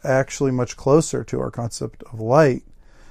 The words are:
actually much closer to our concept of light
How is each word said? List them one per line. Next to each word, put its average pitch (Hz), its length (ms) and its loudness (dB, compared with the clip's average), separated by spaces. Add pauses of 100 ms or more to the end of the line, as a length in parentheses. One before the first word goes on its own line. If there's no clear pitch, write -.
actually 135 480 0
much 123 260 -4
closer 135 480 2
to 127 140 -6
our 127 120 -4
concept 117 520 -10
of 110 160 -14
light 127 440 4 (480)